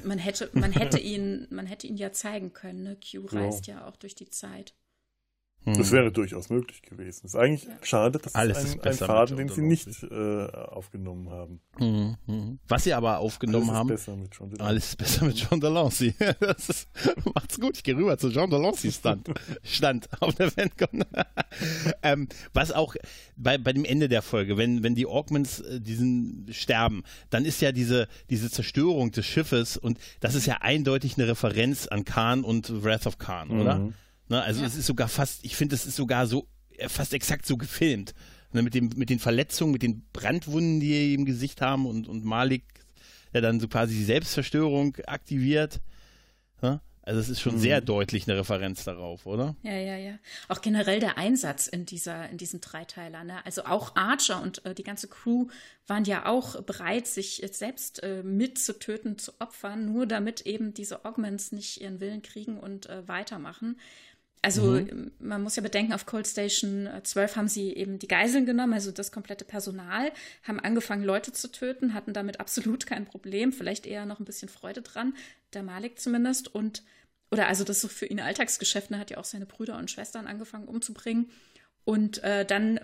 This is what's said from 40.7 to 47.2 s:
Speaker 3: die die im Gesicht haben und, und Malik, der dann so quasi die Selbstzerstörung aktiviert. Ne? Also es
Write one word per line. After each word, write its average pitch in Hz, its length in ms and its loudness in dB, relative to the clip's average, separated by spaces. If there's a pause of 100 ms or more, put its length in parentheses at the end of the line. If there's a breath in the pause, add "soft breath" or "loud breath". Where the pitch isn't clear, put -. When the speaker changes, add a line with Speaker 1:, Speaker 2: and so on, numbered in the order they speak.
Speaker 3:
die 147 100 2
die 147 240 4
im 139 120 2
Gesicht 131 360 -2
haben 135 240 2
und, 113 220 -2
und 110 180 -6
Malik, 123 380 2 (680 loud breath)
der 120 80 2
dann 113 180 4
so 110 80 0
quasi 117 280 2
die 107 80 0
Selbstzerstörung 143 920 2 (120)
aktiviert. 143 760 0 (800 soft breath)
Ne? 135 200 2 (220)
Also 110 160 0
es 107 100 0